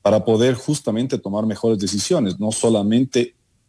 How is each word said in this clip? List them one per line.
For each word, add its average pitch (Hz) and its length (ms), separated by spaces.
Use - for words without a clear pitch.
para 104 200
poder 117 300
justamente 123 640
tomar 101 300
mejores 107 320
decisiones, 101 600
no 107 120
solamente 117 840